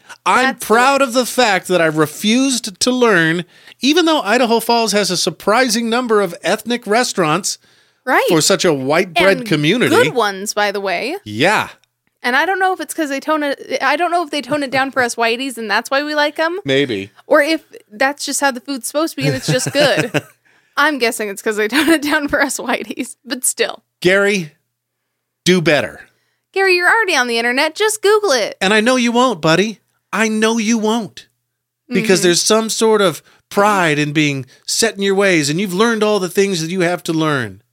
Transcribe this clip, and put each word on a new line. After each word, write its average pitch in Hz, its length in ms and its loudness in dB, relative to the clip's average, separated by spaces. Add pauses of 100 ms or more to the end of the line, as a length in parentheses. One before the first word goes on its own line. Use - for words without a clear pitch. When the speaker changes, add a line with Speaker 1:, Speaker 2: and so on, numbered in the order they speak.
(260)
Speaker 1:
I'm 247 280 2
Speaker 2:
That's - 120 -12
Speaker 1:
proud 262 360 4
Speaker 2:
it. 277 80 2
Speaker 1:
of 220 40 -8
the 254 120 2
fact 208 420 0
that 180 140 2
I 165 60 4
refused 214 920 0
to - 100 0
learn, 180 540 2 (380)
even 302 240 2
though 311 160 2
Idaho 226 400 2
Falls 226 320 0
has 202 180 0
a 175 60 -2
surprising 220 720 0
number 226 320 0
of 180 200 -2
ethnic 220 460 -2
restaurants 202 720 0 (480)
Speaker 2:
Right. 339 240 2
Speaker 1:
for - 120 4
such 190 220 2
a 175 100 2
white 151 400 0
bread 190 260 2
Speaker 2:
And 247 60 -8
Speaker 1:
community. 175 480 0
Speaker 2:
good 453 220 2
ones, 208 380 -2
by 208 180 0
the 202 80 -6
way. 196 460 -4
Speaker 1:
Yeah. 135 420 0 (560)
Speaker 2:
And 247 120 0
I 294 100 2
don't 381 140 -2
know 370 140 0
if 359 60 -6
it's 302 140 -10
'cause 311 160 -4
they 269 100 -4
tone 302 240 -2
it, - 380 -6
I 294 160 0
don't 349 140 -2
know 349 120 0
if 294 80 -8
they 294 100 -4
tone 285 220 -4
it 254 80 -6
down 269 200 -2
for 269 100 -2
us 240 140 -2
whiteys 233 420 -2
and 226 120 -8
that's 214 220 -2
why 277 120 0
we 302 120 -6
like 294 240 0
'em. 330 260 -2
Speaker 1:
Maybe. 131 460 0 (160)
Speaker 2:
Or 302 140 6
if 302 220 -2 (280)
that's 269 340 -2
just 277 160 -6
how 277 100 2
the 247 100 -12
food's 269 260 -8
supposed 320 280 -4
to 277 60 -6
be 190 60 0
and 147 80 0
it's - 120 -6
just 160 260 -2
good. 262 500 0 (260)
Speaker 1:
<laughs> - 280 -14
Speaker 2:
I'm 285 200 2
guessing 226 320 -2
it's 196 120 -12
'cause 214 160 -2
they 214 100 0
tone 269 220 0
it 311 120 4
down 294 280 -2
for 294 120 0
us 269 160 -2
whiteys, 233 680 -6
but 247 200 -8
still. - 380 -4 (180)
Speaker 1:
Gary, 196 520 2 (920)
do 180 160 4
better. 143 440 0 (460)
Speaker 2:
Gary, 381 240 2
you're 349 140 2
already 392 260 2
on 247 120 0
the 233 100 -2
internet. 262 380 0
Just 427 260 -2
Google 415 300 2
it. 226 280 0
Speaker 1:
And 196 140 2
I 214 80 4
know 254 140 2
you 240 160 0
won't, 233 280 2
buddy. 170 400 0 (320)
I 214 180 0
know 220 280 0
you 226 220 0
won't. 214 480 -4 (600)
Because 220 320 0
Speaker 2:
Mm-hmm. 160 80 0
Speaker 1:
there's 170 140 2
some 220 280 0
sort 220 320 2
of 175 200 0 (280)
pride 190 500 2
in 147 140 -2
being 143 320 0 (200)
set - 300 -2
in 196 80 -6
your 196 120 0
ways 180 340 2
and 160 120 -2
you've 196 140 -4
learned 220 280 2
all 214 160 2
the 180 100 -2
things 196 320 0
that 165 100 -6
you 185 100 -2
have 170 220 -2
to 170 100 -4
learn. 139 480 -2 (120)